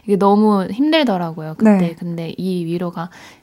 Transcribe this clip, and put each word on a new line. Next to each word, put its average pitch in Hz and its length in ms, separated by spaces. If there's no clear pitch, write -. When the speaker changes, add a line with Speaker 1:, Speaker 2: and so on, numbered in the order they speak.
Speaker 1:
이게 202 120
너무 202 540
힘들더라고요, 196 880
그때. 214 220
Speaker 2:
네. 170 200
Speaker 1:
근데 170 380
이 180 300
위로가 175 420